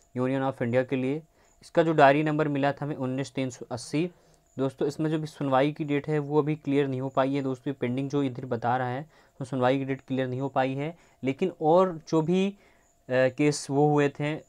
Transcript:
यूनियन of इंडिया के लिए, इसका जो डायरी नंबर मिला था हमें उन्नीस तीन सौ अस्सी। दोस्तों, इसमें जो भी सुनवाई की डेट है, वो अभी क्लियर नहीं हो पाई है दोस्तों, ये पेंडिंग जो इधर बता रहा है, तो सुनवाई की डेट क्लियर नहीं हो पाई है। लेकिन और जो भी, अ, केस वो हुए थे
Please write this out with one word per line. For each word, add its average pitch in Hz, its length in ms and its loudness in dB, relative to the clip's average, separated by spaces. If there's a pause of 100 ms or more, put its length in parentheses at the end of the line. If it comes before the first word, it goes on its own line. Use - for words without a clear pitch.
(160)
यूनियन 131 260 -2
of 135 200 -4
इंडिया 123 200 2
के 131 140 -4
लिए, 135 260 -2 (400)
इसका - 200 2
जो 165 100 0
डायरी 147 300 8
नंबर 151 260 0
मिला 143 240 0
था 143 120 -10
हमें 143 120 -6
उन्नीस 131 380 -6
तीन 131 160 -4
सौ - 200 -14
अस्सी। 151 400 -4 (480)
दोस्तों, 135 300 -2
इसमें 156 220 -2
जो 160 80 0
भी 156 80 -6
सुनवाई 139 460 0
की 156 120 -8
डेट 143 240 -2
है, 151 100 0
वो 147 200 -2
अभी 151 180 2
क्लियर 143 300 0
नहीं 131 140 -4
हो 135 80 -4
पाई 135 260 0
है 143 80 0
दोस्तों, 131 300 -4
ये 143 80 -14
पेंडिंग 131 300 -2
जो 143 120 0
इधर 131 220 -4
बता 123 320 -2
रहा 127 120 -2
है, 135 220 -6 (280)
तो 139 60 -8
सुनवाई 127 340 2
की 135 60 -4
डेट 135 160 -6
क्लियर 131 280 -2
नहीं 127 120 -6
हो 139 80 -4
पाई 135 260 0
है। 151 240 -6 (260)
लेकिन 165 360 -2
और 165 480 4
जो 160 140 2
भी, 185 280 2
अ, 202 60 -10 (540)
केस 131 600 2
वो 147 180 4
हुए 147 200 4
थे 147 260 -6 (140)